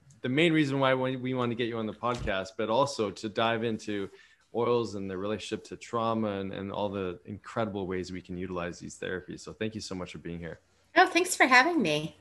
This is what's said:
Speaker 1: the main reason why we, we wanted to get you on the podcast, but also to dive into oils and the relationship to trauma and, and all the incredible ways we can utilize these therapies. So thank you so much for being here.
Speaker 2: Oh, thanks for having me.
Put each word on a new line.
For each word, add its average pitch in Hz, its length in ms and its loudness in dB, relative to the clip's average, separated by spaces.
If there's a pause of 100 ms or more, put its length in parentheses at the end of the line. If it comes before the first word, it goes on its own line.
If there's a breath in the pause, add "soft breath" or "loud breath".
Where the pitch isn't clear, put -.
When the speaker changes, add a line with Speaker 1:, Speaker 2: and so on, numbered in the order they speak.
(220)
Speaker 1:
the 127 80 -2
main 156 240 6
reason 139 260 4
why 131 140 6
we, 131 240 0
we 127 160 -2
wanted 120 240 0
to 127 40 0
get 117 60 0
you 117 100 -4
on 110 100 -2
the 101 60 -4
podcast, 110 640 -2
but 107 120 0
also 113 420 2
to - 160 -8
dive 113 380 0
into 104 440 -4 (460 soft breath)
oils 117 400 2
and 98 160 -6
the 92 60 -6
relationship 104 480 -4
to 92 100 -14
trauma 113 640 -2
and, 98 140 -6
and 98 180 -6
all 101 160 -2
the 95 380 -4
incredible 101 600 -4
ways 92 280 -4
we 90 80 -8
can 90 160 -8
utilize 87 420 -6
these 87 180 -14
therapies. 90 440 -8
So 85 100 -14
thank 110 240 -6
you 101 60 -8
so - 120 -10
much 90 200 -8
for 85 60 -12
being 85 200 -8
here. 82 220 -12 (340)
Speaker 2:
Oh, 349 100 10
thanks 359 300 2
for 320 120 6
having 262 340 6
me. 156 400 0